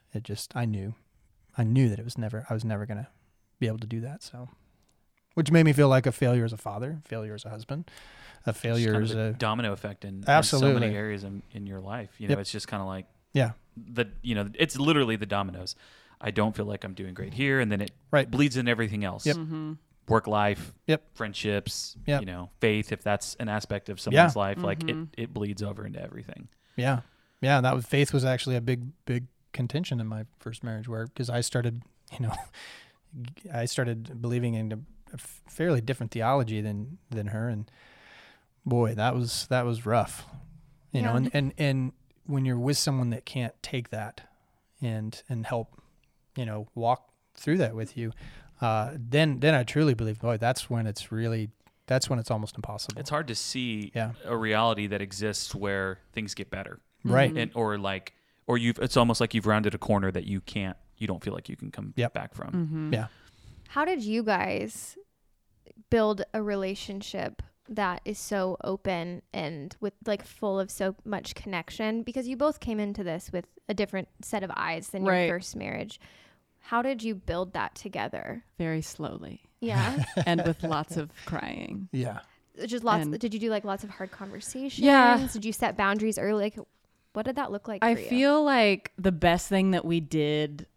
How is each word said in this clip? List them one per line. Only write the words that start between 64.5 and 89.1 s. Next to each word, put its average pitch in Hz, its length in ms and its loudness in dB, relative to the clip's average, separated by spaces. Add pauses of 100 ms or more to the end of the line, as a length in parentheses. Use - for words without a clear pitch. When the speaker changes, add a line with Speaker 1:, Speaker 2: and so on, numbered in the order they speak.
Speaker 4:
build 214 340 4 (100)
a 220 100 -2
relationship 196 1000 -4 (280)
that 202 340 -2
is 208 160 -8
so 185 440 -2
open 180 580 -4 (100)
and 156 480 -8
with, 202 140 -6 (120)
like, 208 200 -2
full 196 340 -2
of 190 120 -2
so 190 240 -2 (100)
much 202 300 -8
connection? 220 680 -4
Because 247 240 -6
you 262 80 -6
both 294 240 0
came 220 200 -4
into 208 240 -4
this 170 280 -6
with 180 140 -4 (240)
a 214 40 -2
different 190 360 -2 (120)
set 202 220 -4
of 180 120 -6
eyes 165 340 -4
than 190 160 -2
your 190 80 6
Speaker 3:
Right. 175 160 4
Speaker 4:
first 175 260 -4
marriage. - 440 -8 (640)
How 240 200 -2
did 254 220 -2
you 220 120 -4
build 185 380 -4
that 127 220 -4
together? - 680 -8 (140)
Speaker 3:
Very 160 240 -2
slowly. - 640 -10 (180)
Speaker 4:
Yeah. 233 480 0
Speaker 3:
<laughs> - 160 0
And 170 200 2
with 165 180 0
lots 160 340 -2
of 156 140 -4 (140)
crying. - 680 -8
Speaker 1:
Yeah. 123 260 -4 (460)
Speaker 4:
Just 233 180 -4
lots. 208 220 4
Speaker 3:
And 151 140 -4
Speaker 4:
Did 220 140 -2
you 220 60 -4
do, 226 100 -2
like, 214 140 0
lots 202 220 -6
of 208 60 -12
hard 190 200 -10
conversations? 254 680 -10
Speaker 3:
Yeah. 262 520 10
Speaker 4:
Did 208 140 -6
you 220 80 -2
set - 240 -2
boundaries 214 400 2
early? 208 280 0
Like, 214 140 -6 (540)
what 220 120 -6
did 262 120 -4
that 285 140 -4
look 202 160 -8
like 214 160 -2
Speaker 3:
I 233 120 6
Speaker 4:
for - 60 -4
you? - 80 -8
Speaker 3:
feel 285 340 6
like 233 540 4
the 190 140 4